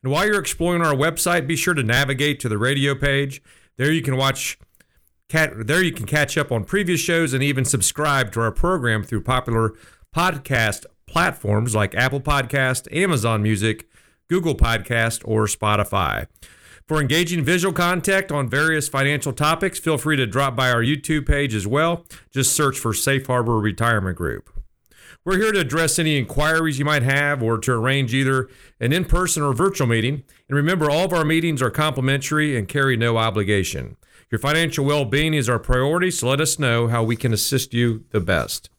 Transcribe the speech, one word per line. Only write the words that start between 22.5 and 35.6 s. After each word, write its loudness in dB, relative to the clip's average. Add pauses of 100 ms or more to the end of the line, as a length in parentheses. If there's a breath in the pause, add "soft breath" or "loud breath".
search 0
for -2
Safe 0
Harbor 2
Retirement 0
Group. -6 (720 loud breath)
We're 0
here 2
to 2
address 0
any 2
inquiries 0
you 0
might 2
have 0
or 0
to 0
arrange 0
either 0 (280 loud breath)
an -2
in-person 0
or 0
virtual 0
meeting. 0 (260 soft breath)
And -2
remember, 2
all 2
of -2
our 2
meetings 0
are 2
complimentary 0
and -4
carry 0
no 2
obligation. 0 (340 soft breath)
Your 0
financial 0
well-being 2
is 0
our 2
priority, 2